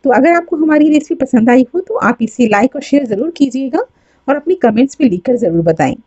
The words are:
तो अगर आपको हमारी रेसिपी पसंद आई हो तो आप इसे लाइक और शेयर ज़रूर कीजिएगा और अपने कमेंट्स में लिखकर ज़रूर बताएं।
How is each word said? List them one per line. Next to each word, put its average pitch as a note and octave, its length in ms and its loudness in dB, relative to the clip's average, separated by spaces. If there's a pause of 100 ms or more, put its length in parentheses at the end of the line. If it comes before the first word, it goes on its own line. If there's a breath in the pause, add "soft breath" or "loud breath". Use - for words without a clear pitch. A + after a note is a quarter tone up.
तो C#4 60 2
अगर D#4 220 4
आपको E4+ 240 -2
हमारी D4+ 320 2
रेसिपी D4+ 260 0
पसंद B3 360 0
आई B3 240 4
हो F4+ 60 -2
तो A4 200 -8
आप - 220 -2
इसे A3+ 260 -2
लाइक G#3 280 0
और C#4+ 60 -8
शेयर C#4+ 240 0
ज़रूर A3 300 -4
कीजिएगा C4+ 440 -2 (480)
और C#4+ 80 0
अपने E4 180 -2
कमेंट्स A#3+ 460 0
में C#4 80 2
लिखकर F#3 280 -2
ज़रूर E3+ 260 0
बताएं। D#3+ 320 0 (120)